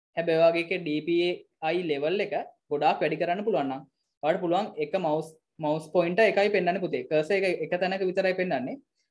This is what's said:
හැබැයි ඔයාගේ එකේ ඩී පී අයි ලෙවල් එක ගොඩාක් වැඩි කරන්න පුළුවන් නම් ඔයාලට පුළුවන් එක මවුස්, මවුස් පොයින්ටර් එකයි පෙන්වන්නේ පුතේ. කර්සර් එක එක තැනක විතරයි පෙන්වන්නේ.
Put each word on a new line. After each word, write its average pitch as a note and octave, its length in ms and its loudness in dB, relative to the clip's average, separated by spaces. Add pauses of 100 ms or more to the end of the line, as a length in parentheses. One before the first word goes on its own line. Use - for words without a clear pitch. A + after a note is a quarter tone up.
(160)
හැබැයි E3 220 0
ඔයාගේ E3+ 260 4
එකේ F3 160 -4
ඩී D3+ 220 -2
පී E3+ 260 0 (300)
අයි E3 260 -2
ලෙවල් D#3 360 -2
එක F3+ 140 -4 (300)
ගොඩාක් D3+ 340 2
වැඩි D#3 200 -2
කරන්න F3 260 -2
පුළුවන් E3+ 240 0
නම් C3+ 140 -8 (400)
ඔයාලට F3+ 200 0
පුළුවන් F3+ 320 0
එක D3+ 200 -6
මවුස්, D#3 340 -2 (260)
මවුස් D#3 340 -2
පොයින්ටර් F3+ 360 4
එකයි G3+ 260 4
පෙන්වන්නේ F#3 300 0
පුතේ. D#3 240 -4
කර්සර් D#3 320 0
එක F#3+ 80 0 (180)
එක D#3+ 120 -2
තැනක F#3 280 0
විතරයි F#3 320 2
පෙන්වන්නේ. F3+ 420 -2 (340)